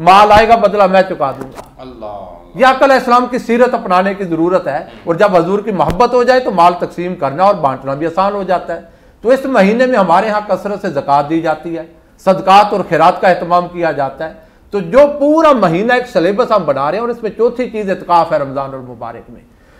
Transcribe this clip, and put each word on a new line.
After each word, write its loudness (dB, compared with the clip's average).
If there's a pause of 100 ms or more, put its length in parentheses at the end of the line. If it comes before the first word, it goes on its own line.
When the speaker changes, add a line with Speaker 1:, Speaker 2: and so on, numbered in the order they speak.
Speaker 1:
माल 6
आएगा 6
बदला 2
मैं 2
चुका -4
दूंगा।" -18
Speaker 2:
अल्लाह। -16 (180)
Speaker 1:
यह 4
आका 2
अलैहिस्सलाम 2
की -6
सीरत 0
अपनाने 0
की -8
ज़रूरत 0
है। -6 (160)
और -2
जब 2
हजूर 0
की -6
मोहब्बत 0
हो 2
जाए 2
तो -4
माल 4
तकसीम -6
करना -2
और 4
बांटना -4
भी -6
आसान -2
हो -6
जाता -4
है। -14 (300)
तो 2
इस 0
महीने 2
में 0
हमारे 2
यहाँ -4
कसरत -4
से -6
ज़कात 0
दी -4
जाती -6
है, -14 (220)
सदकात 2
और 0
खैरात 2
का 4
एहतमाम 0
किया -4
जाता -6
है। -16 (240)
तो -4
जो 4
पूरा 2
महीना 0
एक -2
सिलेबस 0
हम 2
बना -2
रहे -4
हैं, -6
और -4
इसमें -10
चौथी -2
चीज़ -6
इत्काफ 0
है 2
रमज़ान -6
और -12
मुबारक -16
में। -20 (380)